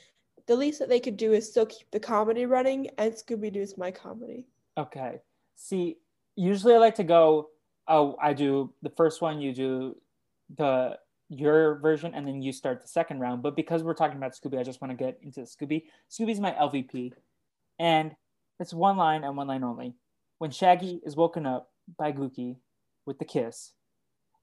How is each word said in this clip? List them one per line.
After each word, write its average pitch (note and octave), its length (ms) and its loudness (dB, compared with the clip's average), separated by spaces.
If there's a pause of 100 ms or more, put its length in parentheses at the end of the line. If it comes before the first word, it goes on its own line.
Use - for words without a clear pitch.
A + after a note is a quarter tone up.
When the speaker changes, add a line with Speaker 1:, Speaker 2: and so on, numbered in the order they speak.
(460)
Speaker 1:
The A#3+ 100 4
least D4 220 0
that - 100 -4
they B3 120 4
could A3+ 180 -6
do A3 160 4
is G#3+ 120 2
still - 200 2
keep - 240 -12
the G#3+ 100 -2
comedy A3+ 460 0
running, C4 500 0
and A3 160 0
Scooby-Doo G#3+ 480 -6
is G3 160 -8
my F#3 140 -6
comedy. A#3 560 -14 (320)
Speaker 2:
Okay. C3+ 420 -8 (360)
See, F3 420 -4 (380)
usually G3+ 380 4
I A#3 40 10
like A3+ 160 6
to G3 100 -2
go D#3 460 6 (380)
oh, D3+ 320 4
I D3 120 2
do C#3 400 0 (100)
the D3 80 -8
first D#3+ 300 2
one, D#3 200 -2
you C#3 120 -4
do C3 440 -4 (600)
the, C3 420 0 (300)
your D3+ 480 4
version, D#3 380 0
and C#3+ 120 -8
then C3+ 160 -8
you C3 100 -4
start B2+ 300 -6
the - 60 -20
second D#3 320 -2
round. B2 220 -4
But C#3+ 140 -4
because D#3+ 260 -2
we're D#3+ 120 -2
talking D3 220 -2
about C3+ 160 -8
Scooby, C3 260 -8
I B2+ 40 -2
just B2+ 180 -10
wanna C3 140 -8
get C3 280 -6
into C#3 200 -16
Scooby. D3 420 -6 (260)
Scooby's A3 300 -4
my F#3+ 160 -2
L D3 140 2
V C3 120 -4
P. B2+ 300 -10 (640)
And D#3+ 360 2 (460)
it's E3+ 140 -12
one F#3+ 220 2
line D#3 280 2
and C#3 120 -6
one C#3 100 -6
line C3 180 -4
only. B2 300 -8 (440)
When D#3+ 120 -6
Shaggy F3+ 540 4
is C#3+ 120 -10
woken E3 300 2
up B2+ 240 -4 (280)
by D3+ 140 -2
Gookie B2+ 440 -8 (500)
with C#3 120 -8
the D3+ 60 -6
kiss, - 480 -6 (720)